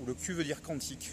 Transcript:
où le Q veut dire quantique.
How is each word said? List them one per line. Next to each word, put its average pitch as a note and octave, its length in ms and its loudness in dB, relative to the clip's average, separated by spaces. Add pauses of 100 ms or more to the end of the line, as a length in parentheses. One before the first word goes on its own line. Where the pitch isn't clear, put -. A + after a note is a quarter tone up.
où B2+ 60 -2
le B2+ 80 4
Q - 180 0
veut E3 120 4
dire D3 160 0
quantique. C#3 520 -2